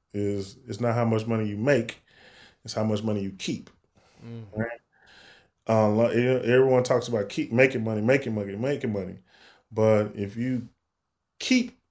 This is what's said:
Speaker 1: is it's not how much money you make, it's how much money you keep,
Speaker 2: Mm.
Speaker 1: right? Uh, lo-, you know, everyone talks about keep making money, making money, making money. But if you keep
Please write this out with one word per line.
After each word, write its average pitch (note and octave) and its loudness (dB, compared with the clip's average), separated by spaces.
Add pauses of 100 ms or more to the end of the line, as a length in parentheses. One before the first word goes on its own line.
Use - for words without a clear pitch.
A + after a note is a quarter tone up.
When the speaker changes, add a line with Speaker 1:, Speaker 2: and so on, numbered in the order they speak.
(120)
Speaker 1:
is G2+ -4 (100)
it's A2 -8
not A#2 0
how A#2+ 0
much A2 0
money A2 -2
you G2+ -6
make, A#2 0 (640)
it's A2 -12
how A2 -2
much A2 0
money G#2+ -2
you F#2+ -6
keep, - -8 (540)
Speaker 2:
Mm. A#2 -14 (120)
Speaker 1:
right? A#2 -6 (880)
Uh, A2 4
lo-, A2+ 2
you A#2+ 2
know, B2+ 2
everyone B2+ 4
talks B2 0
about G#2+ -2
keep A2+ -6
making B2+ 4
money, A2 -2
making A#2+ 0
money, G2 -6
making B2+ -4
money. F#2 -6 (540)
But G#2+ 2
if G#2 -6
you B2 -4 (680)
keep - 0 (120)